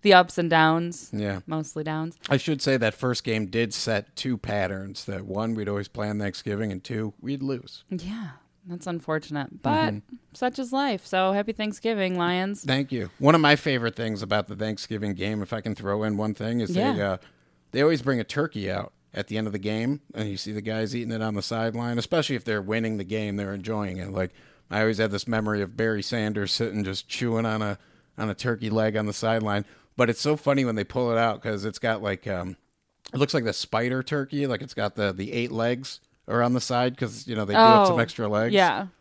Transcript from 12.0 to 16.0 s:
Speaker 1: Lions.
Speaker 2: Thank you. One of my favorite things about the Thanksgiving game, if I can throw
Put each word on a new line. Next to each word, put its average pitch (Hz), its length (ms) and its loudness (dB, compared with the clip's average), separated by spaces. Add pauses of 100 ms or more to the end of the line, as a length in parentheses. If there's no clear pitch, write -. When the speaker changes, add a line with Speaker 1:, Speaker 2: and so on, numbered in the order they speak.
Speaker 1:
Lions. 180 480 0
Speaker 2:
Thank 135 280 0
you. 110 260 -4
One 143 160 8
of 160 80 8
my 147 140 8
favorite 123 400 0
things 110 260 -2
about 104 260 0
the 104 80 -10
Thanksgiving 104 600 -4
game, 104 260 -2
if 95 100 -6
I 110 100 -6
can 107 120 -4
throw 101 300 -2